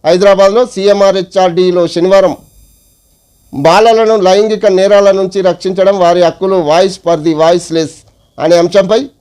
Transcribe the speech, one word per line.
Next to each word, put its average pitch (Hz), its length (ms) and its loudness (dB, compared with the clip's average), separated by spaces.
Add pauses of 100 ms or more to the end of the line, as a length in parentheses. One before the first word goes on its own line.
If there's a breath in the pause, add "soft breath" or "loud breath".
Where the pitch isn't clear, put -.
హైదరాబాద్లో 196 600 2
సీఎంఆర్హెచ్ఆర్డీలో 185 1200 0
శనివారం 180 500 0 (1160)
బాలలను 220 640 0
లైంగిక 208 500 0
నేరాల 196 440 2
నుంచి 190 300 -4
రక్షించడం, 185 580 -2
వారి 175 240 2
హక్కులు, 185 340 -2
voice 175 400 0 (100)
for 170 100 0 (100)
the 165 100 0
voiceless 160 540 -2 (480)
అనే 160 180 0
అంశంపై 190 500 0 (140)